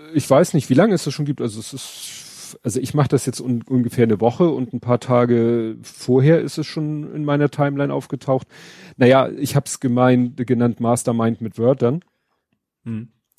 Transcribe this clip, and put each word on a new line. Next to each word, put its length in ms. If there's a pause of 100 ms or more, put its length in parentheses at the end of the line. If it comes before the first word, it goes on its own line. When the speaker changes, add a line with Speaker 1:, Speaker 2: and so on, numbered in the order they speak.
(140)
Speaker 1:
ich 160
weiß 240
nicht, 160
wie 40
lange 220
es 80
das 100
schon 120
gibt. 160
Also 180
es 140
ist, 920
also 160
ich 140
mache 160
das 160
jetzt 160
un-, 260
ungefähr 360
eine 180
Woche 280
und 240
ein 60
paar 200
Tage 800
vorher 600
ist 160
es 80
schon 480
in 120
meiner 240
Timeline 440
aufgetaucht. 540 (480)
Naja, 340
ich 260
hab's 240
gemein-, 560
genannt 440
Mastermind 640
mit 160
Wörtern. 440 (840)
Speaker 2:
Hm. 240 (300)